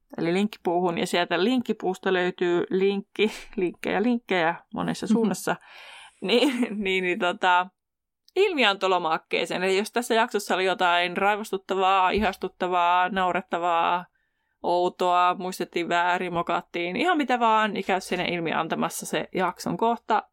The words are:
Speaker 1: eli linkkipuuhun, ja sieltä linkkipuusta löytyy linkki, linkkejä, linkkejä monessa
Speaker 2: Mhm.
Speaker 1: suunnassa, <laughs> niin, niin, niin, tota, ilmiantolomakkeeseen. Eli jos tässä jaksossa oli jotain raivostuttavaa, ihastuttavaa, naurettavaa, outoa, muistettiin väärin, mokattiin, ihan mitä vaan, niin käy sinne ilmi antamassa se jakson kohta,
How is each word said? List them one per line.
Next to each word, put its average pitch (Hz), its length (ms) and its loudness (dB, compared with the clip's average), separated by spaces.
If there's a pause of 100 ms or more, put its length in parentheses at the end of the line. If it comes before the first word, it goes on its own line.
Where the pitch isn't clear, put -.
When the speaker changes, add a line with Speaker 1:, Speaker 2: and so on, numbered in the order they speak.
(180)
Speaker 1:
eli 165 160 0
linkkipuuhun, 180 640 0
ja 165 100 -2
sieltä 175 360 0
linkkipuusta 202 720 -2
löytyy 180 560 0
linkki, 196 600 0 (240)
linkkejä, 180 480 -2
linkkejä 185 520 0 (180)
monessa 170 320 -4
Speaker 2:
Mhm. 214 80 2
Speaker 1:
suunnassa, 190 420 0 (360)
<laughs> - 300 -20
niin, 240 460 2 (160)
niin, 185 200 0
niin, 180 160 0
tota, 180 480 2 (680)
ilmiantolomakkeeseen. 185 1300 0
Eli 190 140 2
jos 208 140 -2
tässä 240 220 -2
jaksossa 220 420 0
oli 185 100 0
jotain 175 520 2
raivostuttavaa, 190 920 2
ihastuttavaa, 180 1000 0
naurettavaa, 180 960 0 (580)
outoa, 180 760 2
muistettiin 180 500 -6
väärin, 175 440 0
mokattiin, 175 600 -4
ihan 339 220 2
mitä 247 220 0
vaan, 220 340 2
niin 190 120 -4
käy 190 160 0
sinne - 240 -4
ilmi 165 280 -2
antamassa 160 520 -4
se - 300 -4
jakson 180 420 -4
kohta, 226 560 0